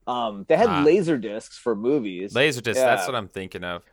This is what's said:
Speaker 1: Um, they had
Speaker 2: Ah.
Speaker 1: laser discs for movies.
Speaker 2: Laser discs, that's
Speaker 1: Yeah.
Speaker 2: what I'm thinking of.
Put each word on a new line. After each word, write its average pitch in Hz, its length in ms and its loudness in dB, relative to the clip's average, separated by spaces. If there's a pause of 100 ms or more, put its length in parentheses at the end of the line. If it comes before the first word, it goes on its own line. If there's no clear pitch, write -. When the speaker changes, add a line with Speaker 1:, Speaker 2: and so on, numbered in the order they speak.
Speaker 1:
Um, 113 420 -4
they 160 80 4
had 226 120 4
Speaker 2:
Ah. - 140 2
Speaker 1:
laser 160 360 4
discs 107 400 -10
for 117 160 -2
movies. 104 580 -2
Speaker 2:
Laser 127 280 0
discs, 113 200 0
that's 113 220 4
Speaker 1:
Yeah. 90 60 -4
Speaker 2:
what 127 60 -4
I'm 104 120 -6
thinking 92 360 -10
of. 87 300 -8